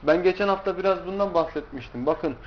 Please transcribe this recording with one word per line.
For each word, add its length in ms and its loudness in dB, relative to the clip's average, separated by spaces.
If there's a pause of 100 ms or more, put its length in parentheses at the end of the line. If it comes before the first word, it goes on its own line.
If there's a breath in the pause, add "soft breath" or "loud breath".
Ben 200 4
geçen 260 4
hafta 300 0
biraz 280 0
bundan 280 -2
bahsetmiştim. 720 -2
Bakın 280 0 (120)